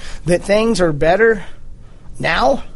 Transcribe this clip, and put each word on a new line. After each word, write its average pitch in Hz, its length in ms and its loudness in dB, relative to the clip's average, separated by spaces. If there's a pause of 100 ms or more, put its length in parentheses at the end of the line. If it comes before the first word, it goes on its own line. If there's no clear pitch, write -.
(260)
that 175 160 2
things 214 380 2
are 170 120 2
better 190 520 2 (760)
now 185 460 0 (120)